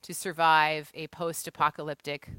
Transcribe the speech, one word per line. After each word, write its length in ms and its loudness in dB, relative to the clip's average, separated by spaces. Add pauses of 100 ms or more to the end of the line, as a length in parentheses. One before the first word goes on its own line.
to 100 -14
survive 800 2
a 140 -10
post-apocalyptic 1300 -4